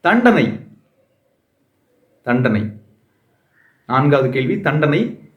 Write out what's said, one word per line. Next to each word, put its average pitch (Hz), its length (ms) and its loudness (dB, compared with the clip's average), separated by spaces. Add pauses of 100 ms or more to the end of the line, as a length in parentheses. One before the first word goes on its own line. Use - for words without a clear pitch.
தண்டனை. 208 420 2 (1800)
தண்டனை. 120 360 0 (1300)
நான்காவது 135 420 2
கேள்வி 131 300 -2
தண்டனை. 156 420 0 (340)